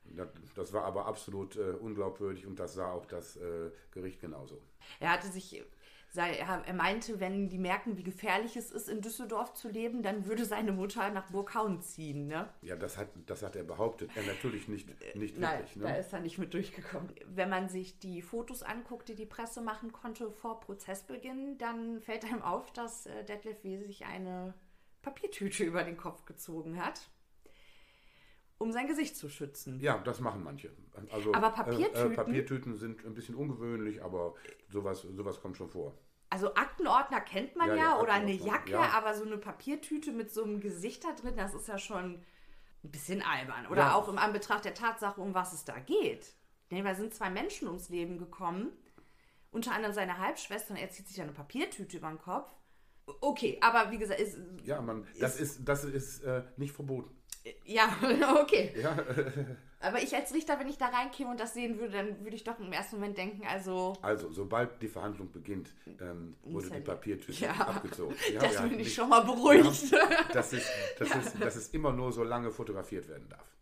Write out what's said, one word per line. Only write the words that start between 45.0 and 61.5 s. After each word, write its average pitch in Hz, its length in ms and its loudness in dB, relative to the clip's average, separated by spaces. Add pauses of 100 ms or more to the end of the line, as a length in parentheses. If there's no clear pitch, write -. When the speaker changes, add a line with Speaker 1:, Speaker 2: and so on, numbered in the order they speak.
Speaker 2:
um 190 140 -2
was 175 180 0
es 160 120 -8
da 113 140 -8
geht. 285 560 0 (360)
Denn 185 140 -2
da 196 100 2
sind 214 200 -4
zwei 196 160 -2
Menschen 247 380 -2
ums 180 220 -8
Leben 175 280 -2
gekommen, 180 540 -4 (800)
unter 233 200 -2
anderem 208 220 0
seine 180 240 0
Halbschwester, 214 560 -4
und - 60 -6
er - 100 -6
zieht - 160 -16
sich - 140 -10
eine 151 120 -6
Papiertüte 190 680 -6
über 151 100 -6
den 156 100 -6
Kopf. 226 320 -4 (720)
Okay, 226 400 2
aber 220 320 8
wie 226 60 -4
gesagt, 202 200 0
ist 202 180 0 (280)
Speaker 1:
Ja, 139 160 -2
man, 110 260 -4 (140)
das 127 180 2
Speaker 2:
ist 143 200 -2
Speaker 1:
ist, 131 100 -2
das 143 160 4
ist, 135 400 -4
äh, 127 180 0 (140)
nicht 143 160 -4
verboten. 135 380 -4 (540)
Speaker 2:
Ja, 220 240 8 (120)
<laughs> 277 420 10
okay. - 340 6
Speaker 1:
Ja. 151 220 2 (800)
Speaker 2:
Aber 202 240 2
ich - 140 -2
als 277 180 -2
Richter, 302 240 2
wenn 269 100 -2
ich 285 100 -6
da 262 80 0
reinkäme 247 440 0
und 240 80 -4
das 233 160 -4